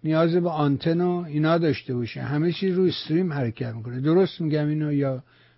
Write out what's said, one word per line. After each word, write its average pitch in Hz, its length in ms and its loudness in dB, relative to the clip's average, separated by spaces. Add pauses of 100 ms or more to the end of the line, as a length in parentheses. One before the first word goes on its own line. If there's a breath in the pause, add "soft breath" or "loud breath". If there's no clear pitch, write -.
نیاز 160 320 2
به 175 140 2
آنتن 156 520 0
و 175 260 0
اینا 156 300 2
داشته 156 360 0
باشه، 120 280 -4
همه 147 300 0
چیز 185 240 -2
رو 185 80 4
استریم 170 500 0
حرکت 120 420 -4
می‌کنه. 120 260 -8
درست 170 400 2
می‌گم 151 260 0
اینو 151 260 -2
یا 135 300 -2 (340 soft breath)